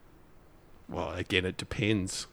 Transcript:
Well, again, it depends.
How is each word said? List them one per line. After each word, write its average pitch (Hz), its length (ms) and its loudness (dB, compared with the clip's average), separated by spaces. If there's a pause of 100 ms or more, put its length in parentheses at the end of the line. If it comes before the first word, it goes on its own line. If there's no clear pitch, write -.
(880)
Well, 85 240 -2
again, 90 320 2
it 95 120 -2
depends. 101 760 0